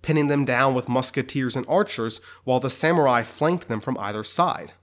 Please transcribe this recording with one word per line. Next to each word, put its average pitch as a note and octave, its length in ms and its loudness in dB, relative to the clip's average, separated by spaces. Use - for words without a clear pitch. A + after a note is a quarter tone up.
pinning D3+ 260 2
them C#3+ 160 2
down B2+ 300 2
with B2+ 140 -2
musketeers B2+ 680 -2
and B2+ 100 -4
archers, C3+ 540 -2
while B2+ 160 2
the B2+ 100 -2
samurai D3 520 4
flanked - 460 -2
them A2 120 -2
from B2+ 180 -6
either G#2 240 -6
side. B2+ 500 -2